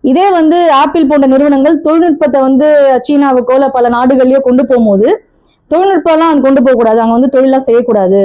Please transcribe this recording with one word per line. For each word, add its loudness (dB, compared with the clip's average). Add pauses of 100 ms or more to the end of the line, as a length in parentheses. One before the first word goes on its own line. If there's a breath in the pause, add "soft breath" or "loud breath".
இதே 0
வந்து 0 (140)
ஆப்பிள் 0
போன்ற 2
நிறுவனங்கள் 2
தொழில்நுட்பத்தை 0
வந்து 0 (360)
சீனாவுக்கோ -2
இல்ல 0
பல -2
நாடுகள்லயோ 0
கொண்டு 0
போகும்போது 0 (640)
தொழில்நுட்பம்லாம் 0
அங்க 0
கொண்டு 2
போக 2
கூடாது, 0
அங்க -2
வந்து 0
தொழிலா 0
செய்யக்கூடாது 0